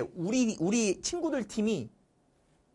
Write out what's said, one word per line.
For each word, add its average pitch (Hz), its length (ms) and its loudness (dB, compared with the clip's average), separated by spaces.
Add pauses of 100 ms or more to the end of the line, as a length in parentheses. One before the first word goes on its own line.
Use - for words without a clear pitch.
(160)
우리, 220 440 2
우리 202 420 2
친구들 302 460 -2
팀이 208 420 -2 (840)